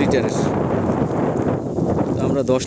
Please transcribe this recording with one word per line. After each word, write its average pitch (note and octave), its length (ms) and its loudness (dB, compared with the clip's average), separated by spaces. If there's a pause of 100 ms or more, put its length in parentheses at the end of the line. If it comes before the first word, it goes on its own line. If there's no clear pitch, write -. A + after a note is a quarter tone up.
লিটারের, A#2+ 340 2 (1800)
তো - 120 -2
আমরা C3+ 160 2
দশ B2+ 240 2